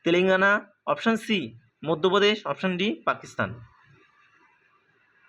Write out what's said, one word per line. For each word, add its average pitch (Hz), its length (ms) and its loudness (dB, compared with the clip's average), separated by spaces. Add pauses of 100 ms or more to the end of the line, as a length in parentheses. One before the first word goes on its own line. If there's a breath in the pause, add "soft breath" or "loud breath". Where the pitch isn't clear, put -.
তেলেঙ্গানা, 190 640 2 (200)
অপশন 226 300 0
সি 185 440 -4 (260)
মধ্যপ্রদেশ, 196 600 2
অপশন 180 320 -2
ডি 208 280 -4
পাকিস্তান। 120 560 -4 (1700)